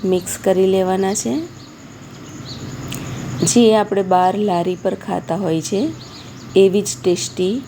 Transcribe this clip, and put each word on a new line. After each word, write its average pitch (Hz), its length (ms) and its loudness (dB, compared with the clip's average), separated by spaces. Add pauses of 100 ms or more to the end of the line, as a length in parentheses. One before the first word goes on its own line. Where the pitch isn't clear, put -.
મિક્સ 185 340 0
કરી 190 300 2
લેવાના 190 480 2
છે. 233 180 -2 (2250)
જે 240 160 6 (120)
આપણે 202 280 2
બહાર 180 380 4
લારી 180 340 0
પર 220 220 -2
ખાતા 180 480 -4
હોય 160 160 0
છે 196 200 -2 (720)
એવી 196 320 6
જ - 60 -6
ટેસ્ટી 185 600 -2 (120)